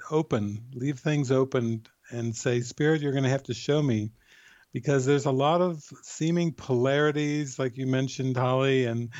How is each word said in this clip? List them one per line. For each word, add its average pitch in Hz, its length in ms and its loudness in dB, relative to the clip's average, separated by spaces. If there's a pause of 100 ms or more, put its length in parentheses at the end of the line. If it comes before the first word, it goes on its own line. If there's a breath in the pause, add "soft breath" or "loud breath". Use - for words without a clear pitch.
(100)
open, 117 540 -2 (100)
leave 131 240 -4
things 147 320 0
open 127 540 2 (260)
and 117 240 -6
say, 120 260 0
"Spirit, 151 400 0
you're 143 120 -2
gonna 135 160 2
have 135 160 0
to 123 100 -6
show 147 280 0
me," 107 280 0 (600 soft breath)
because 131 340 0
there's 143 200 2
a 143 60 2
lot 147 280 2
of 175 220 0 (200)
seeming 170 500 -2
polarities, 143 1080 0
like 127 180 -2
you 131 100 -4
mentioned, 131 500 -2
Holly, 131 500 2
and, 117 340 -4